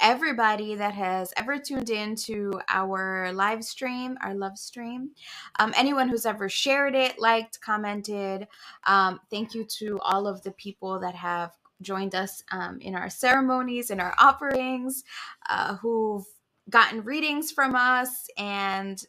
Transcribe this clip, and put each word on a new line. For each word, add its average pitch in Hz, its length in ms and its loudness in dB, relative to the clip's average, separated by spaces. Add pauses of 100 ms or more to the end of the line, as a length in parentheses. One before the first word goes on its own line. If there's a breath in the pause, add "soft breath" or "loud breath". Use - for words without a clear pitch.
everybody 226 760 2
that 202 180 -2
has 185 420 -2
ever 277 220 -2
tuned 262 320 -4
in 214 260 -2
to 202 420 -4 (100)
our 190 680 0
live 214 280 0
stream, 254 600 -6
our 196 120 -6
love 196 220 -6
stream. 254 540 -10 (480 loud breath)
Um, 220 180 2
anyone 262 320 4
who's 233 160 0
ever 208 240 -2
shared 277 460 2
it, 262 240 2
liked, 226 420 2
commented. 208 880 -4 (360 loud breath)
Um, 190 360 4 (100)
thank 220 240 -6
you 226 100 -6 (140)
to 208 220 -4
all 196 260 2
of 190 160 -4
the 190 100 -8
people 190 480 -8
that 180 140 -4
have 175 380 -4 (300)
joined 190 320 -4
us, 190 280 -6 (100)
um, 180 300 -6
in 190 120 -6
our - 140 -4
ceremonies, 254 840 0
in 196 100 -2
our 175 180 -4
offerings, 262 840 4 (460 loud breath)
uh, - 280 -2
who've 214 500 0 (420)
gotten 220 340 6
readings 302 480 -2
from 262 240 2
us, 254 600 2
and, 196 720 -2